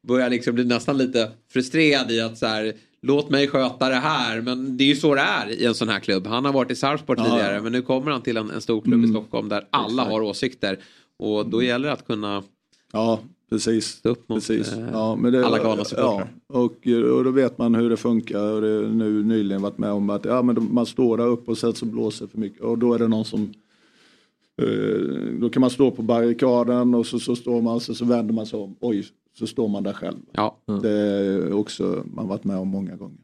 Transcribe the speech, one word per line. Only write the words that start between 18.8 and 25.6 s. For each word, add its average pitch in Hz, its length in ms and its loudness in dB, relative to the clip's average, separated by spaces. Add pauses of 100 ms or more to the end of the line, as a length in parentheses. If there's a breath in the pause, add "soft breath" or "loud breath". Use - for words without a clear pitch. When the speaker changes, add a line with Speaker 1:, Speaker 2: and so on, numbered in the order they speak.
Speaker 2:
nu 107 340 2
nyligen 104 380 2
varit 101 160 -4
med 107 140 -2
om 101 180 0
att, 101 160 -4
ja, 123 160 2
men 123 140 2
de, 113 180 0
man 120 120 2
står 117 320 2
där 117 100 2
uppe 120 240 0
och 113 60 0
sen 117 160 0
så - 120 -6
blåser 110 420 -4
för - 100 -10
mycket. 104 240 -6
Och 117 160 -2
då 120 160 4
är 117 60 2
det 113 80 2
någon 110 180 2
som, 107 280 -4 (1080 soft breath)
eh, 104 760 -2
då 117 100 2
kan 127 120 2